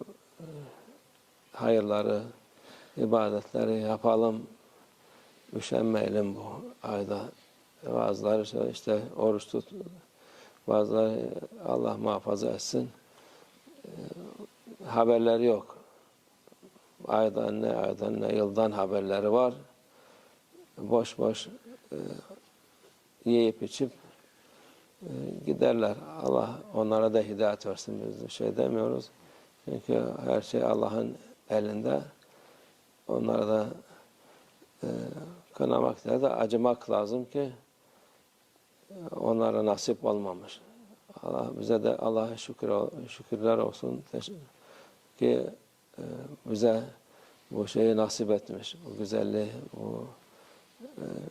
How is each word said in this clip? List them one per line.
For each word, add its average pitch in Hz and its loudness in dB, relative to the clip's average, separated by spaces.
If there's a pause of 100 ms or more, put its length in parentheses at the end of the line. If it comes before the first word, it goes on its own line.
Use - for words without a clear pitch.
(400)
e, 170 -16 (1080)
hayırları, 107 2 (760)
ibadetleri 110 2
yapalım. 110 2 (1080)
Üşenmeyelim 104 2
bu 107 -10 (400)
ayda. 101 -4 (680)
Bazıları 107 2
işte, 117 -2
işte 107 0 (160)
oruç 107 2
tut, - -4 (1000)
bazıları 110 2 (360)
Allah 117 2
muhafaza 107 0
etsin. 123 -2 (960)
E, - -16 (960)
haberleri 117 4
yok. 110 2 (1300)
Aydan 110 2
ne, 113 0
aydan 107 -2
ne, 107 0
yıldan 107 2
haberleri 98 0
var. 123 4 (1200)
Boş 117 0
boş, 110 -2 (440)
e, 73 -8 (1300)
yiyip 117 4
içip, 120 -4 (1120)
e, 175 -12 (360)
giderler. 117 2 (260)
Allah 117 2 (160)
onlara 110 2
da 110 6
hidayet 104 0
versin, 104 -6
biz 107 -10
de 117 -10
şey - -2
demiyoruz. 117 0 (540)
Çünkü - 0 (200)
her 123 2
şey 120 -2
Allah'ın 113 0 (340)
elinde. 107 0 (1080)
Onlara 113 0
da, 107 2 (1160)
e, - -4 (640)
kınamak 123 0
değil 120 2
de 139 4
acımak 117 2
lazım 107 0
ki, 135 -4 (1400)
e, 185 -10
onlara 113 2
nasip 107 0
olmamış. 101 -2 (640)
Allah 123 -2 (100)
bize 110 2
de 113 2
Allah'a 113 0
şükür, 113 -6 (380)
şükürler 113 0
olsun. 123 -2 (100)
Teş-, 123 -6 (840)
ki, 123 4 (480)
e, - -10 (440)
bize 113 4 (680)
bu 104 -2
şeyi 110 4
nasip 107 0
etmiş. 104 -2 (100)
Bu 101 -12
güzelliği, 104 -2 (200)
bu, 113 -8 (760)
e, 269 -14 (260)